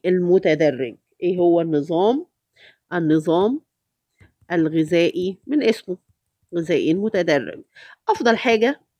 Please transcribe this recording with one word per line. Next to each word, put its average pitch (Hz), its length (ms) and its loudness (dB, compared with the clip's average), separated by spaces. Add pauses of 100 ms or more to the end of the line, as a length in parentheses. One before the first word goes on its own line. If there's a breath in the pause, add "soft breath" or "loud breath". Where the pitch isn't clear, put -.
المتدرج؟ 160 920 0 (280)
إيه 175 140 -2
هو 170 240 4
النظام؟ 170 640 0 (680 soft breath)
النظام 170 680 0 (920 soft breath)
الغذائي 170 840 0 (100)
من 285 160 -2
اسمه 190 340 -2 (580)
غذائي 160 380 0
متدرج. 170 680 -2 (480 loud breath)
أفضل 233 280 2
حاجة 233 440 0 (180)